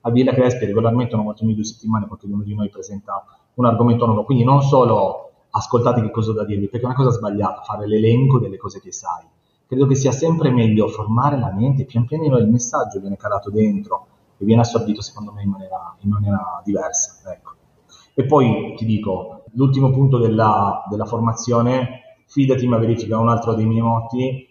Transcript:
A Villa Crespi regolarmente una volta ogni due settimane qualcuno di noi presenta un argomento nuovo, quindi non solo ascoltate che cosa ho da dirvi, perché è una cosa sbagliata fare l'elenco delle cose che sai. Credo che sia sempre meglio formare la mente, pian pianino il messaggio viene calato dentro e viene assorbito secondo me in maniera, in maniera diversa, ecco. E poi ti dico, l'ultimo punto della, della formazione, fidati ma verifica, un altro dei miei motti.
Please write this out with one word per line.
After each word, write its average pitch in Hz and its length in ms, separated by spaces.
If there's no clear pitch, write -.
A 120 80
Villa 127 220
Crespi 123 340
regolarmente 117 480
una 107 100
volta 107 200
ogni 110 100
due 107 100
settimane 110 420
qualcuno 101 360
di 104 120
noi 104 160
presenta 98 540
un 123 120
argomento 117 400
nuovo, 107 180
quindi 120 200
non 135 180
solo 127 720
ascoltate 120 500
che 107 100
cosa 110 200
ho 104 40
da 107 100
dirvi, 101 240
perché 120 180
è - 20
una 127 80
cosa 131 140
sbagliata 101 520
fare 107 240
l'elenco 117 520
delle 98 180
cose 98 240
che 92 120
sai. - 320
Credo 131 200
che 135 80
sia 120 180
sempre 160 380
meglio 110 380
formare 123 500
la 95 140
mente, 131 320
pian 123 220
pianino 151 320
il 107 100
messaggio 120 520
viene 98 160
calato 104 340
dentro 104 560
e 98 60
viene 113 180
assorbito 107 400
secondo 104 300
me 104 100
in 98 80
maniera, 95 500
in 101 100
maniera 101 540
diversa, - 680
ecco. - 200
E 135 100
poi 131 520
ti 110 100
dico, 98 560
l'ultimo 131 380
punto 135 280
della, 107 720
della 104 160
formazione, 117 1120
fidati 131 400
ma 120 120
verifica, 113 400
un 117 100
altro 113 260
dei 110 120
miei 113 160
motti. 120 680